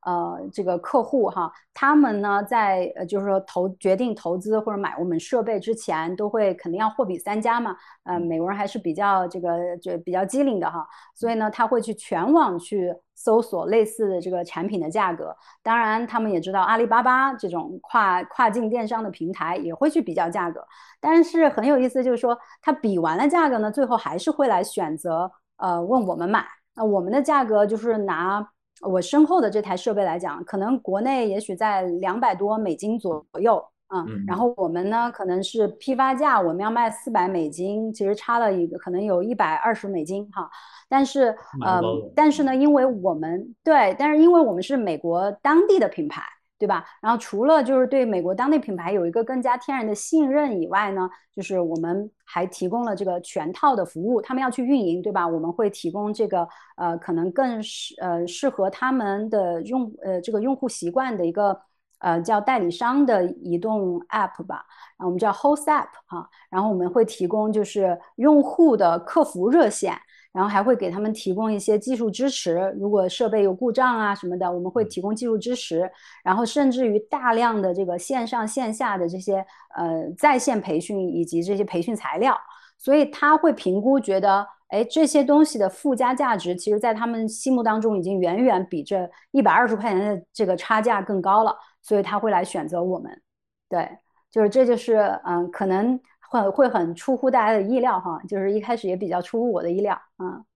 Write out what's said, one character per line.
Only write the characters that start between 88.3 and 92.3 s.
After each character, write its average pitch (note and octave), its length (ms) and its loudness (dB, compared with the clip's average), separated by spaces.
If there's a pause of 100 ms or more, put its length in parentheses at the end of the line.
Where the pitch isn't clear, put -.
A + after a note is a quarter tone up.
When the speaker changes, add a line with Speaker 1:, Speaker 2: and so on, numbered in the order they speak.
Speaker 1:
远 G3 280 2
比 D#3+ 120 -6
这 F3+ 280 -4 (220)
一 C#4 100 2
百 G3+ 100 6
二 A3+ 160 4
十 A3 80 0
块 G#3 160 -2
钱 F#3 80 2
的 G3+ 340 -2
这 A3 120 0
个 F3+ 100 0
差 A3 260 0
价 G#3+ 200 0
更 F#3+ 200 -2
高 G3 220 4
了， A3 100 2 (280)
所 G#3 180 0
以 - 20 0
他 G3+ 160 -4
会 G#3+ 140 -2